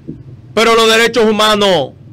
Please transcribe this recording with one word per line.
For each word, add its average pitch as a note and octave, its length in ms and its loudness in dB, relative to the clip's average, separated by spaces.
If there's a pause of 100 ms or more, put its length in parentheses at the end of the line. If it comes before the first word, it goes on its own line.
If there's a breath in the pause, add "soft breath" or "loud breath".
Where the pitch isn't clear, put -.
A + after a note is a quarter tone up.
(540)
Pero A3+ 200 0
los A3+ 140 2
derechos A3+ 360 2
humanos G#3 640 0 (220)